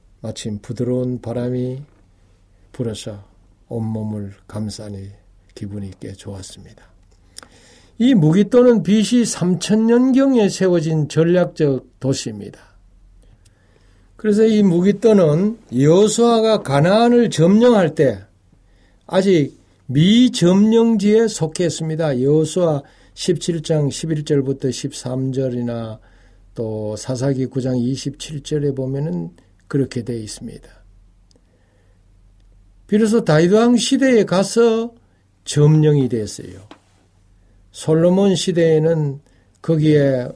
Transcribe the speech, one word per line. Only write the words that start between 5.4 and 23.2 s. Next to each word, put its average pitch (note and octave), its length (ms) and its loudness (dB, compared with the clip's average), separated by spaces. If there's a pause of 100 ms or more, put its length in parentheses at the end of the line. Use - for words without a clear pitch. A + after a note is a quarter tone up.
기분이 G2+ 460 -12
꽤 G#2 120 -14
좋았습니다. F#2+ 720 -18 (1160)
이 B3+ 160 2
무기토는 G#3 680 4
비씨 G#3+ 420 0
삼천 F#3+ 600 -2
년경에 B3 640 2
세워진 E3 580 0
전략적 E3+ 920 0
도시입니다. A2 600 -6 (1600)
그래서 G#3+ 280 2
이 G#3+ 180 4
무기토는 G3 960 2 (140)
여호수아가 G#3+ 880 2
가나안을 G#3 680 2
점령할 G3 640 4
때 B2 240 0 (880)
아직 F3+ 500 0 (300)
미점령지에 G#3+ 1400 2
속했습니다. D#3 920 -4
여호수아 D3+ 600 0 (320)
십칠 E3+ 480 -2